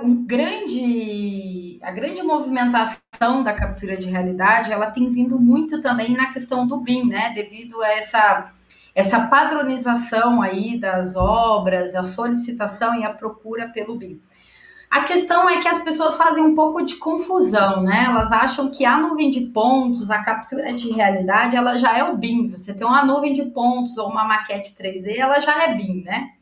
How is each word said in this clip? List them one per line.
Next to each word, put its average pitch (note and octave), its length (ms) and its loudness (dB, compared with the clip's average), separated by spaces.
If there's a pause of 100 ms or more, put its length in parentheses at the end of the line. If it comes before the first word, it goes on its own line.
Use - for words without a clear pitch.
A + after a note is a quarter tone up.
um A#3+ 220 2
grande, A3 1600 -4
a F#3 100 -10
grande D#4+ 320 -6
movimentação B3+ 1200 0
da G#3+ 100 0
captura G3 440 -6
de F#3 120 -6
realidade, F#3 600 0
ela G#3+ 200 -2
tem B3 200 0
vindo B3 280 2
muito C#4+ 420 4
também A#3+ 320 0
na B3+ 200 -2
questão B3 340 -2
do C#4 120 -4
bin, B3 280 0
né? A3 260 -2
Devido A3+ 480 -10
a G#3+ 120 2
essa, G#3+ 580 2 (440)
essa G3 320 2
padronização B3 1120 2
aí G3+ 380 -2
das F#3 360 -2
obras, F#3 800 2
a F#3 80 -2
solicitação A#3 960 -4
e A3 40 -4
a G#3 100 -4
procura A3+ 560 -10
pelo A3 260 -8
bin. F3+ 240 -14 (680)
A C#4 140 0
questão F4+ 460 2
é E4 100 2
que - 80 -2
as E4 160 0
pessoas D#4 340 0
fazem D#4+ 240 4
um D#4 140 6
pouco D#4 300 2
de - 100 -6
confusão, G#3 880 2
né? G#3+ 220 2
Elas A3+ 260 0
acham C4 400 0
que C4+ 140 -2
a B3 120 4
nuvem D#4 320 0
de A#3+ 120 0
pontos, B3 680 0
a G#3 140 0
captura B3 500 -4
de A#3 180 -6
realidade, G#3+ 640 2
ela B3 200 2
já A#3+ 200 4
é C4+ 80 2
o F4+ 100 -2
bin. A#3 340 0
Você G3 240 -12
tem A3 140 -6
uma C#4 160 6
nuvem C#4+ 300 2
de C#4 100 0
pontos B3 540 -2
ou A3 120 -4
uma A3 140 -2
maquete G#3+ 540 -4
três F#3+ 260 -8
D, G#3+ 140 -6
ela C4+ 220 2
já D4+ 260 2
é B3 100 0
bin, F#3 280 -4
né? B3 280 -8 (100)